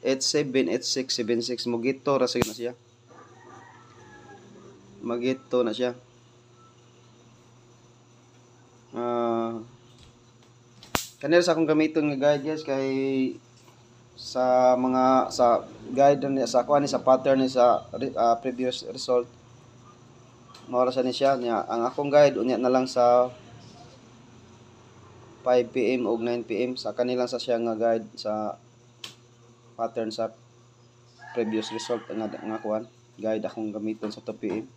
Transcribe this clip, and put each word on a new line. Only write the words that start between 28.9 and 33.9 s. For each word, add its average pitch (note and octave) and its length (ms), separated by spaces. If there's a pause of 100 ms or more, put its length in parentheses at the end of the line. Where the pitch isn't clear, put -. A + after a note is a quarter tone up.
pattern A2+ 400
sa A2+ 160 (1040)
previous A2 400
result A2+ 400
nga, G#2+ 160
nga G#2+ 320
kuan A2 240 (320)
guide A2 240
akong A2 320
gamiton G#2+ 400